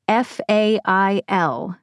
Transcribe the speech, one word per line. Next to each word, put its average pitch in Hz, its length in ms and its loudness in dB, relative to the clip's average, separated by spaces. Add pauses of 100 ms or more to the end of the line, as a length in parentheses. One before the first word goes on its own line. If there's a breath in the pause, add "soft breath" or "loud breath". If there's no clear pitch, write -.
F 233 320 0 (100)
A 214 360 2
I 196 420 2
L, 175 560 -2